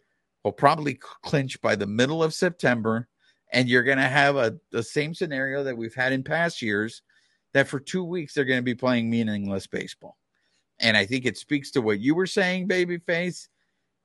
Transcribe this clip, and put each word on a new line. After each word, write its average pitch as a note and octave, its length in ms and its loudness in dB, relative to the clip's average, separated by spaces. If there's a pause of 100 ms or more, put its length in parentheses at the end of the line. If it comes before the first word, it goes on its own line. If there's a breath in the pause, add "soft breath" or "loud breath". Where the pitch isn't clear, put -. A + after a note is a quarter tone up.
(440)
will G#2 80 0
probably C#3+ 420 4
c-, - 60 -14 (220)
clinch C3+ 400 -2
by A2 140 2
the G2+ 120 -2
middle B2+ 360 2
of D#3+ 100 0
September. A#2+ 720 0 (440)
And B2 180 2
you're B2 140 6
gonna C3+ 260 2
have C#3+ 260 4
a, A#2 220 2 (140)
the A#2 100 -2
same D3+ 320 -4
scenario C#3 500 -4
that C3 140 -4
we've A2+ 180 -8
had C3 180 0
in C3 100 -2
past D#3+ 400 -2
years, G#2+ 400 -2 (500)
that C#3 140 4
for C#3+ 120 -6
two F3+ 240 -4
weeks E3+ 300 -6
they're C#3+ 100 2
gonna B2+ 200 2
be B2 100 0
playing A#2+ 380 0
meaningless G#2 560 -2
baseball. - 500 -10 (640)
And A2+ 180 4
I G2 80 4
think B2 220 -2
it A2 100 -2
speaks C#3+ 340 -4
to C3+ 100 2
what G#2+ 180 0
you C3+ 160 2
were F#3 100 0
saying, F#3 420 -2
Babyface. F3 840 -2 (560)